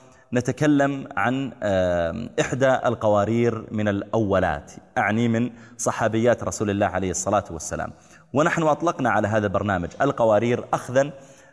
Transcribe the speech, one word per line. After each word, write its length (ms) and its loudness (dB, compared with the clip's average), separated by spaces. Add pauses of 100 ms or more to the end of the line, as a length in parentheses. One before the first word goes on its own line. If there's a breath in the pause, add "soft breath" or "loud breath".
(320 loud breath)
نتكلم 840 0
عن، 360 -2 (100)
آه، 680 0 (120)
إحدى 300 2
القوارير 1000 2
من 180 -2
الأولات، 840 0 (260)
أعني 300 2
من 220 0 (280 loud breath)
صحابيات 680 0
رسول 260 -4
الله 160 0
عليه 240 -2
الصلاة 400 -2
والسلام، 420 -8 (420 loud breath)
ونحن 280 2
أطلقنا 480 0
على 180 2
هذا 180 0
البرنامج 420 -2 (120)
القوارير 720 2
أخذا 380 0 (420 loud breath)